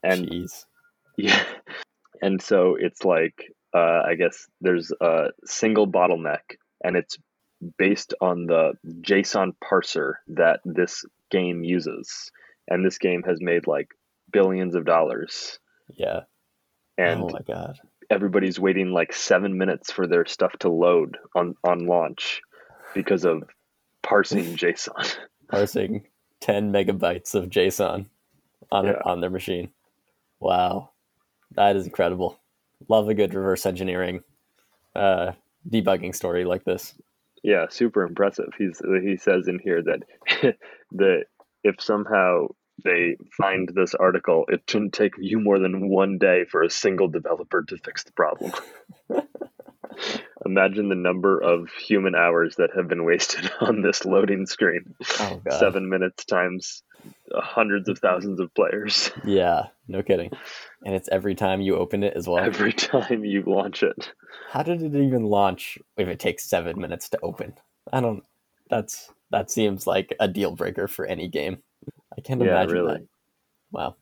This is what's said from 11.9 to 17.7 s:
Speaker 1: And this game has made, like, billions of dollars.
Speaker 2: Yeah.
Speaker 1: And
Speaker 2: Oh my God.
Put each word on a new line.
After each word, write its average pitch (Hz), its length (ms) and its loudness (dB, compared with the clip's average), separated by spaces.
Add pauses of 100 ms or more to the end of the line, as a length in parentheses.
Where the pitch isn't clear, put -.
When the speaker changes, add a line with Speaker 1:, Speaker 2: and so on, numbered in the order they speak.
Speaker 1:
And 90 160 0
this 92 140 0
game 87 240 0
has 90 180 -2
made, 87 260 0
like, 71 220 -2 (420)
billions 92 440 2
of 82 100 -2
dollars. 80 760 0 (360)
Speaker 2:
Yeah. - 260 -4 (800)
Speaker 1:
And 87 240 2
Speaker 2:
Oh 90 100 -4
my - 140 -10
God. 87 320 -10 (320)